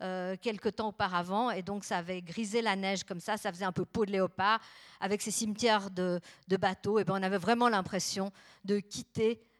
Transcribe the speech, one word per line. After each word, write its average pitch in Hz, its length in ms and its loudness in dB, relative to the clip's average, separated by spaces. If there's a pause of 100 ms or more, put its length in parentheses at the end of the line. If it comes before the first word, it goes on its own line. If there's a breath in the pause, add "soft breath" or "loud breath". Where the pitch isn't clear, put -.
euh, 185 400 -4
quelque 214 280 -2
temps 214 200 -2
auparavant, 196 640 0
et 185 100 -4
donc 196 220 -6
ça 202 140 -2
avait 180 240 -4
grisé 202 400 -2
la 208 160 2
neige 190 260 -2
comme 180 160 -8
ça, 214 160 -2
ça 208 160 -4
faisait 180 140 -4
un 185 80 0
peu 185 100 0
peau 208 220 0
de 196 80 -2
léopard, 196 480 2 (400 loud breath)
avec 202 200 0
ces 220 100 -4
cimetières 214 600 2
de, 180 300 0 (260 loud breath)
de 185 80 2
bateaux, 196 440 2
et 196 40 4
ben 190 160 0
on - 20 -4
avait 190 160 2
vraiment 233 300 4
l'impression 196 640 0 (320 loud breath)
de 202 160 0
quitter, 226 640 -2 (180 soft breath)